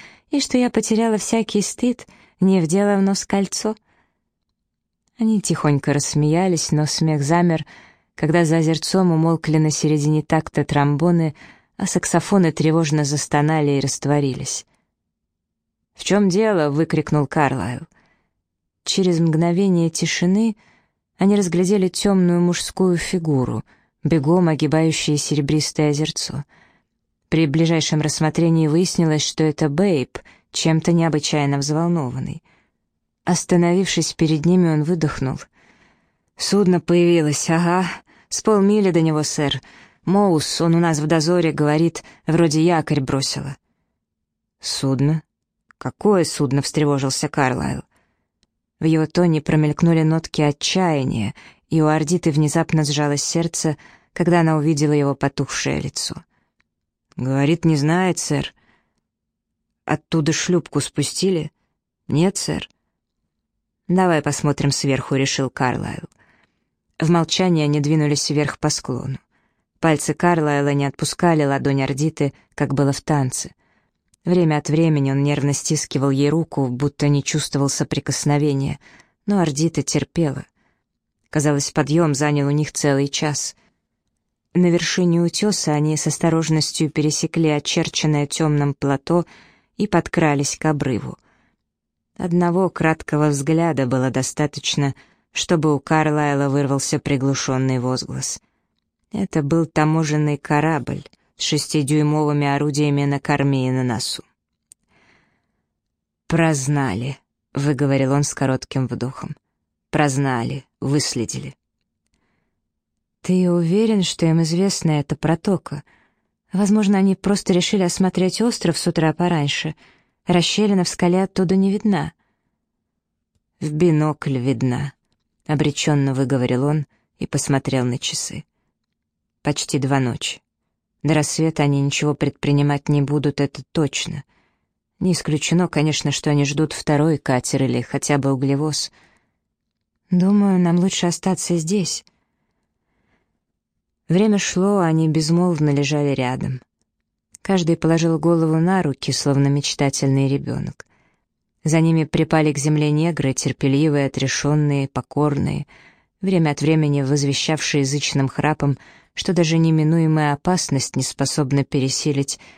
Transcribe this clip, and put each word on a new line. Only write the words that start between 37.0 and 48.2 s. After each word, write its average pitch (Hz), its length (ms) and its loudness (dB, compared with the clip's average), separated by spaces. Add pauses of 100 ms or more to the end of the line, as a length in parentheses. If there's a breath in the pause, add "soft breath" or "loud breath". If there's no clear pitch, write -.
ага, 175 340 2 (460 loud breath)
с - 100 -8
полмили 202 500 2
до 165 120 4
него, 156 200 2
сэр. 143 380 -2 (460 loud breath)
Моус, 185 560 0
он 165 120 2
у 170 60 4
нас 165 180 0
в 151 80 -4
дозоре, 165 460 2
говорит, 151 500 0 (240 loud breath)
вроде 160 380 2
якорь 156 380 0
бросило». 135 560 -6 (1000)
«Судно? 139 640 -2 (580)
Какое 196 440 0
судно?» — 139 380 -2
встревожился 143 680 -2
Карлайл. 135 520 -2 (1000)